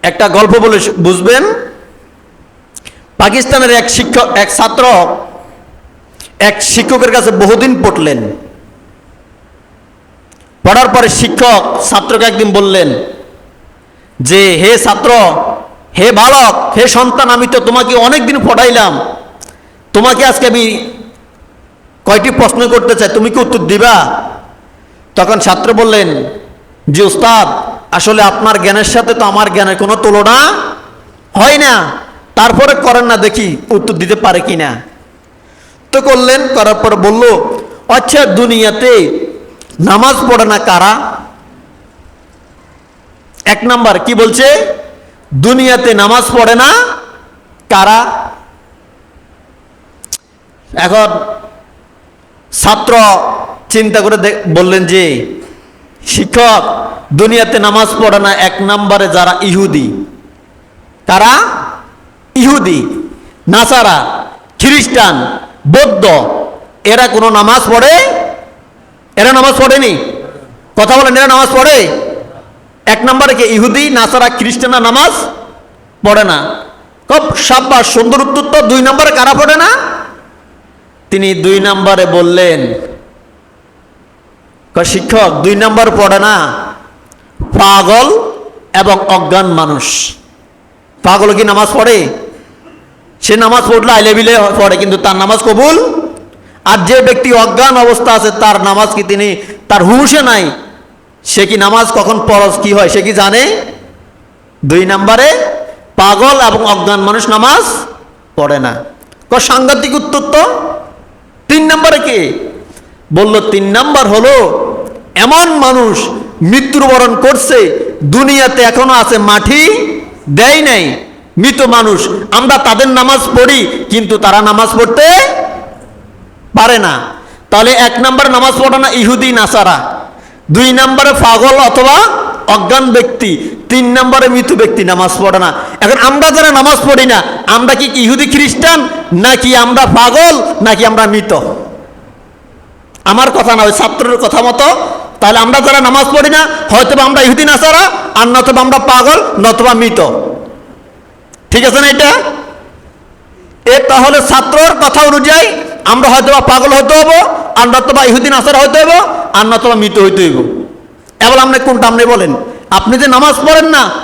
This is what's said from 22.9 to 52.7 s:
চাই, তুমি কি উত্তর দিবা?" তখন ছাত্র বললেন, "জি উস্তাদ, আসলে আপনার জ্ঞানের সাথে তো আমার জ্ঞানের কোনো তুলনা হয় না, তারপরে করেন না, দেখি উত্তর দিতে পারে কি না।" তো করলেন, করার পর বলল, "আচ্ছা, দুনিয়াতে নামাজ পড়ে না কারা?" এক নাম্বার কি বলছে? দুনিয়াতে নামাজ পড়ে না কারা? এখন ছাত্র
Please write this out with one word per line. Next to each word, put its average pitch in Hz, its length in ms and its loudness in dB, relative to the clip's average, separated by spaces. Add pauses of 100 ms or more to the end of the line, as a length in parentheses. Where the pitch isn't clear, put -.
চাই, 208 180 -2
তুমি 220 160 0
কি 269 100 -2
উত্তর 240 180 -2
দিবা?" 196 640 0 (920)
তখন 190 240 0
ছাত্র 185 340 -2
বললেন, 208 500 0 (680)
"জি 160 100 0
উস্তাদ, 214 460 2 (440)
আসলে 214 300 0
আপনার 202 400 0
জ্ঞানের 202 220 0
সাথে 233 300 0
তো 226 120 0
আমার 202 280 0
জ্ঞানের 190 220 0
কোনো 208 200 -2
তুলনা 226 580 2 (800)
হয় 262 240 2
না, 233 340 0 (440)
তারপরে 254 400 2
করেন 240 300 0
না, 233 120 0
দেখি 196 400 -2 (120)
উত্তর 202 240 -2
দিতে 180 220 -2
পারে 180 240 -2
কি 196 160 -6
না।" 135 260 -6 (1080)
তো 269 100 0
করলেন, 262 460 0
করার 214 280 0
পর 214 200 0
বলল, 214 480 2 (440)
"আচ্ছা, 262 380 2
দুনিয়াতে 220 920 0 (600)
নামাজ 240 520 0
পড়ে 226 140 2
না 208 120 -2
কারা?" 202 600 0 (2250)
এক 208 180 -2
নাম্বার 226 360 0
কি 240 140 -4
বলছে? 262 600 2 (600)
দুনিয়াতে 247 600 0
নামাজ 208 380 0
পড়ে 233 240 2
না 269 180 2 (960)
কারা? 214 600 0 (2500)
এখন 214 340 0 (1400)
ছাত্র 220 440 -2 (720)